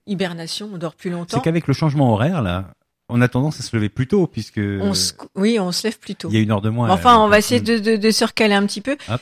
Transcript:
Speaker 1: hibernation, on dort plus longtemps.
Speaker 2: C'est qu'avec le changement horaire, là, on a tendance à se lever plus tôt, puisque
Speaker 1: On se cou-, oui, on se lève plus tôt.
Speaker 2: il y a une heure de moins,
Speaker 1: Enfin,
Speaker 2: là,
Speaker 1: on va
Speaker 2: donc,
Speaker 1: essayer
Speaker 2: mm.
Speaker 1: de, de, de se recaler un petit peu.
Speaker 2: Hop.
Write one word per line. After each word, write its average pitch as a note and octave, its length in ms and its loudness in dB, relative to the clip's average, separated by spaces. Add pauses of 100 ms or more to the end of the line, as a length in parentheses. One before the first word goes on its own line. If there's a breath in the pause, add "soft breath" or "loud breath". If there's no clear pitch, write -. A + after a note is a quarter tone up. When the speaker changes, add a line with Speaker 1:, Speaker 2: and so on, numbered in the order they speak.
Speaker 1:
hibernation, F3 680 -6
on F#3 60 -12
dort D#3+ 160 -8
plus - 160 -8
longtemps. F3 280 -6
Speaker 2:
C'est A#3+ 40 0
qu'avec E3 240 -2
le C#3 80 2
changement C#3 380 2
horaire, C3+ 300 0
là, F#2 280 -4 (400)
on A#2+ 120 2
a B2 60 4
tendance C#3+ 300 -2
à B2+ 40 -10
se - 120 -8
lever G#2+ 140 0
plus B2+ 180 -4
tôt, G3 200 2
puisque - 340 -8
Speaker 1:
On G2+ 320 -2
se - 220 -4
cou-, - 200 -18
oui, A3 240 0
on F3+ 140 -2
se - 140 -6
lève - 120 -4
plus - 160 -12
tôt. - 160 -10
Speaker 2:
il G#2 40 0
y A2 40 4
a A2 40 4
une G#2+ 80 0
heure G#2 100 0
de G#2+ 80 -2
moins, A#2 220 0
Speaker 1:
Enfin, F#3+ 240 6
Speaker 2:
là, A3+ 60 8
Speaker 1:
on G#3+ 80 4
va G#3 80 6
Speaker 2:
donc, - 20 6
Speaker 1:
essayer A3+ 240 2
Speaker 2:
mm. - 20 -8
Speaker 1:
de, A3+ 140 0
de, A3 180 0
de G#3+ 140 2
se G#3+ 140 0
recaler A3 300 0
un G3+ 120 2
petit - 160 -8
peu. C#4+ 160 -6 (100)
Speaker 2:
Hop. A2+ 140 -4